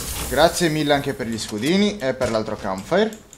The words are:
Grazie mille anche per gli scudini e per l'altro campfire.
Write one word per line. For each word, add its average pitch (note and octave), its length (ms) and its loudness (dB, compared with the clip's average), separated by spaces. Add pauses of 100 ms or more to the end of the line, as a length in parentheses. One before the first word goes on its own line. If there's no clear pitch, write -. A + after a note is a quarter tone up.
(300)
Grazie D#3+ 400 4
mille D3+ 240 2
anche C3+ 200 0
per A#2 140 -6
gli A2+ 100 -4
scudini D3 600 0
e C3 180 -2
per A#2 160 0
l'altro A2 240 -2
campfire. D#3+ 640 -2 (180)